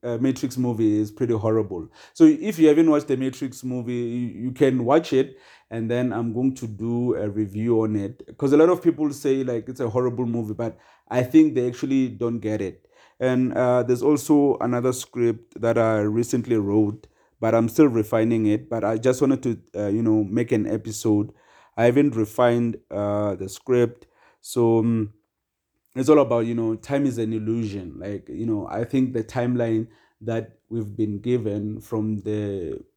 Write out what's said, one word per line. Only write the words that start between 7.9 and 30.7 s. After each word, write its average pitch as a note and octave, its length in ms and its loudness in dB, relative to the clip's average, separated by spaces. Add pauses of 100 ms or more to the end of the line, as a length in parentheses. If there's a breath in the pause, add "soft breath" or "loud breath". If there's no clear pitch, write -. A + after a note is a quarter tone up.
it. G2 260 -6 (160)
'Cause C#3 140 2
a D3 40 6
lot D#3+ 120 8
of F3+ 120 2
people D3+ 320 0
say, C3+ 320 -2
like, A#2+ 240 -6
it's C3 120 -12
a A#2 100 -2
horrible B2 340 -2
movie, A2+ 300 -4
but A#2 240 -6 (320 soft breath)
I B2 120 0
think D3+ 320 6
they B2 120 0
actually C3 420 -2
don't A#2 300 -4
get G#2+ 220 -4
it. F#2 260 -8 (340 soft breath)
And, B2+ 340 0
uh, B2 280 2
there's A#2+ 200 0
also C#3+ 580 4
another B2 320 0
script A#2 680 -4
that A2+ 160 2
I A2+ 240 2
recently A#2 560 0
wrote, G#2 520 0 (320)
but A2 140 2
I'm A#2 140 4
still D3 200 6
refining A2+ 580 0
it. G#2+ 240 0
But A2+ 140 -4
I A2 140 0
just B2+ 220 2
wanted C3+ 220 2
to, A#2+ 160 -2 (260)
uh, G#2 40 -2
you G#2+ 140 0
know, G#2+ 200 4
make A2 300 -2
an G#2+ 140 0
episode. G#2+ 680 -2 (440 soft breath)
I A#2 100 4
haven't C3+ 280 4
refined, A#2+ 640 0 (140)
uh, G#2 440 -2
the F#2+ 140 -10
script. A#2+ 580 0 (340 soft breath)
So, A#2 380 2
um, A2+ 340 0 (840)
it's C3 120 -2
all D3+ 120 8
about, A#2 260 2
you A#2+ 80 -4
know, A2+ 220 -2
time C#3+ 300 -2
is A#2 120 -2
an A2 140 -4
illusion. G#2+ 640 -4
Like, G2 300 -10
you C2 180 -8
know, G#2+ 220 -4
I A2+ 160 -4
think B2+ 300 -2
the A2 100 -2
timeline A#2 640 -2 (320 soft breath)
that A2 380 -6 (100)
we've G#2+ 280 -8